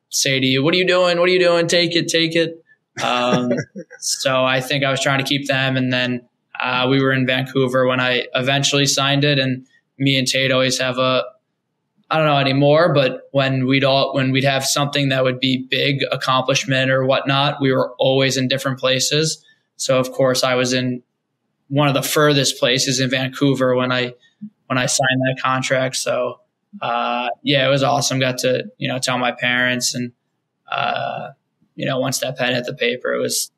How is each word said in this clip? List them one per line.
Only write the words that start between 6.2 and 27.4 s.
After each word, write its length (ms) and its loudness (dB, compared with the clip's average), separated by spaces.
uh, 300 0
we 120 4
were 120 2
in 140 0
Vancouver 600 0
when 120 0
I 340 0
eventually 540 0
signed 360 2
it. 140 2
And 280 -2
me 180 2
and 100 0
Tate 240 0
always 280 2
have 180 -2
a, 260 0
I 80 0
don't 80 2
know 140 4
anymore, 540 4
but 380 0
when 360 0
we'd 160 2
all, 320 2
when 160 0
we'd 120 0
have 220 0
something 440 0
that 140 0
would 160 0
be 300 0
big 320 0
accomplishment 800 0
or 140 0
whatnot, 560 0
we 100 2
were 280 0
always 380 2
in 100 -2
different 320 -4
places. 640 -2
So 200 0
of 140 -2
course 320 0
I 120 2
was 180 0
in 280 -2
one 180 2
of 80 2
the 80 0
furthest 560 2
places 400 0
in 100 0
Vancouver 680 0
when 160 0
I, 220 -2
when 100 -2
I 80 0
signed 360 0
that 200 -2
contract. 540 0
So, 460 -4
uh, 480 -4